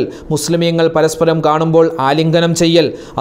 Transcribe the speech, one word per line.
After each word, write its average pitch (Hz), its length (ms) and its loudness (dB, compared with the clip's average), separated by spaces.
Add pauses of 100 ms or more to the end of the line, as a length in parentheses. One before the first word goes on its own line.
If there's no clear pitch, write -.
(340)
മുസ്ലിമീങ്ങൾ 165 520 0 (100)
പരസ്പരം 160 500 0
കാണുമ്പോൾ 160 400 2 (220)
ആലിംഗനം 160 440 0 (100)
ചെയ്യൽ, 165 260 2 (340)